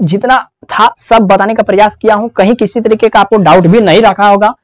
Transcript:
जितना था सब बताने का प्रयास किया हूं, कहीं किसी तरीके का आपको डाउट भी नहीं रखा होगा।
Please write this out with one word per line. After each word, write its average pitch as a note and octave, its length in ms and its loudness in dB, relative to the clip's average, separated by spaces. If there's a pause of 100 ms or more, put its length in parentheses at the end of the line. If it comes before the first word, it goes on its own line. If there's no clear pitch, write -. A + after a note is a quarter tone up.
जितना G3+ 360 -2 (280)
था A#3+ 320 -2
सब A3+ 240 0
बताने G3 320 -2
का G#3+ 100 -2
प्रयास G#3 320 -2
किया G#3+ 200 -2
हूं, A3+ 140 -6
कहीं G#3 260 0
किसी A3 260 -4
तरीके A3 280 0
का A3 100 0
आपको G#3 180 0
डाउट F3 300 2
भी A3 140 4
नहीं F#3+ 200 2
रखा G3+ 260 0
होगा। G#3 360 0